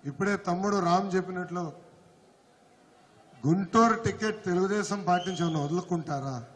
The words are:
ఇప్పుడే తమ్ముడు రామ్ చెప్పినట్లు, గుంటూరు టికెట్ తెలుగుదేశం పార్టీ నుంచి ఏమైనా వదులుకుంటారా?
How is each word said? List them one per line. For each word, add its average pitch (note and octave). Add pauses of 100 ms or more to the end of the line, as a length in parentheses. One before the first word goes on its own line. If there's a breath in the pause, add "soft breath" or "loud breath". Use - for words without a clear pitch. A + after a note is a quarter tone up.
ఇప్పుడే F#3+
తమ్ముడు F#3+
రామ్ F3+
చెప్పినట్లు, F3+ (1700)
గుంటూరు G#3
టికెట్ -
తెలుగుదేశం G3
పార్టీ F3+
నుంచి F3
ఏమైనా D#3+
వదులుకుంటారా? C#3+ (120)